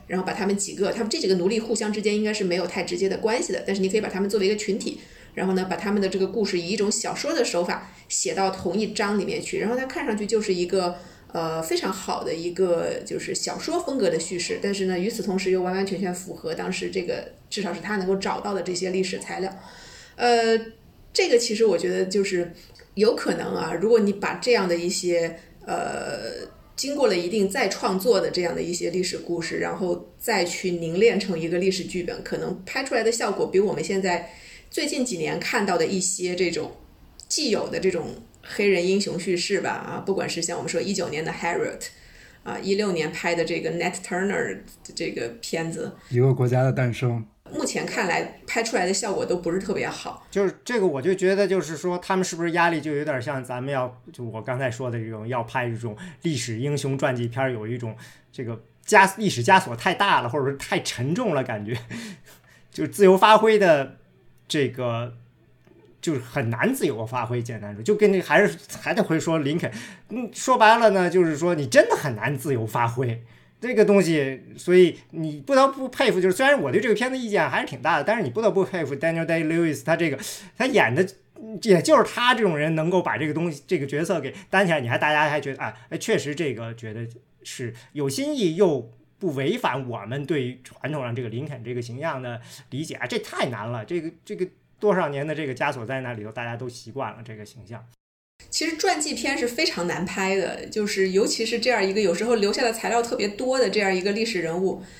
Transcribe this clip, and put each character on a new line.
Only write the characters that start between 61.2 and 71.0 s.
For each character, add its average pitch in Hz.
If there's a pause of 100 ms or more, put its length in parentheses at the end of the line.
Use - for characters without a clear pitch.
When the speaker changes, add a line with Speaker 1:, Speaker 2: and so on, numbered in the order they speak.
Speaker 3:
了， 131
感 110
觉 107 (500)
<laughs> -
就 156
是 135
自 -
由 185
发 214
挥 220
的 156 (500)
这 143
个， 120 (840)
就 165
是 131
很 117
难 143
自 254
由 113
发 120
挥， 120
简 117
单 104
说， 104
就 202
跟 208
那 190
还 170
是， - (240)
还 156
得 208
会 160
说 160
林 147
肯， 131 (380)
嗯， 233
说 -
白 226
了 226
呢， 180